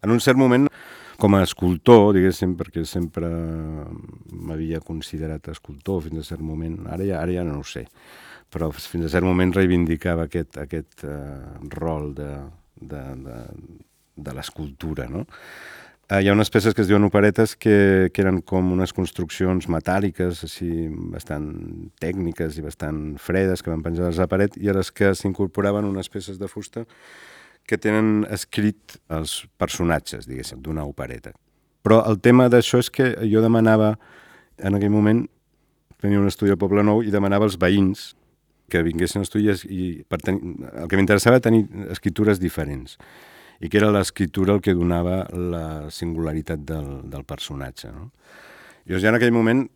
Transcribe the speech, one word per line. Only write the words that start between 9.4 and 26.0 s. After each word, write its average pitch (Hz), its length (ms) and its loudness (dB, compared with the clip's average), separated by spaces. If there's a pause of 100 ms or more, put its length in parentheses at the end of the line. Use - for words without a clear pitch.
reivindicava 87 720 0
aquest, 78 340 -8
aquest, 78 420 -12
eh, 71 720 -14
rol 76 400 -6
de, 73 160 -10 (480)
de, 71 240 -14 (240)
de, 60 140 -16 (880)
de 65 80 -12
l'escultura, 71 760 -10
no? 80 160 -8 (800)
Eh, 98 140 2
hi 98 80 4
ha 101 60 6
unes 107 180 2
peces 107 180 4
que 110 80 -2
es 98 80 2
diuen 104 160 4
operetes 104 540 2
que, 98 560 4
que 104 80 0
eren 95 180 2
com 92 320 0
unes 90 240 -2
construccions 90 720 -4
metàl·liques, 90 800 -2
així, - 240 -8 (420)
bastant 76 380 -8 (500)
tècniques 82 560 -6
i 80 80 -10
bastant 76 380 -8 (180)
fredes, 92 400 0
que 85 140 -6
van 82 100 -6
penjades 85 320 -2
a 90 80 2
la 87 60 -2
paret, 98 260 0
i 101 140 -2
a 95 80 2
les - 160 -4
que 98 240 2
s'incorporaven 101 720 -2
unes 95 180 -6